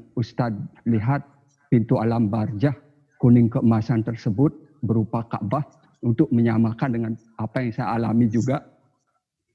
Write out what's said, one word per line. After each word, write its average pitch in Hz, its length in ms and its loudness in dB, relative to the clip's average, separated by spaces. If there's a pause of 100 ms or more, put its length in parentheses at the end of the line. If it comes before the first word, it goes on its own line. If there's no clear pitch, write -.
(160)
Ustaz 120 400 -4 (320)
lihat 117 400 -2 (400)
pintu 120 320 2
alam 113 320 0
barjah 110 420 -2 (460)
kuning 120 320 6
keemasan 113 500 0
tersebut 117 540 -2 (240)
berupa 113 480 -2
Kaabah 107 360 -6 (400)
untuk 120 280 2
menyamakan 113 600 0
dengan 113 200 -4 (240)
apa 113 280 -6
yang 117 120 -4
saya 113 240 -4
alami 117 320 2
juga? 120 320 -2 (920)